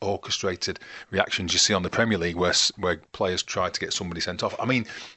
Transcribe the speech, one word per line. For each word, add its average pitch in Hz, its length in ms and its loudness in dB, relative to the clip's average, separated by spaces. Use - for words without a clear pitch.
orchestrated 98 800 -2
reactions 92 400 0
you 90 80 4
see 107 140 6
on 90 100 2
the 87 60 -2
Premier 113 280 4
League 85 160 0
where 90 160 2
s-, - 260 4
where 90 200 0
players 90 320 0
try 90 260 -2
to - 80 -4
get 92 140 -4
somebody 85 280 -4
sent 90 220 -4
off. 104 160 -2
I - 60 -2
mean 120 200 2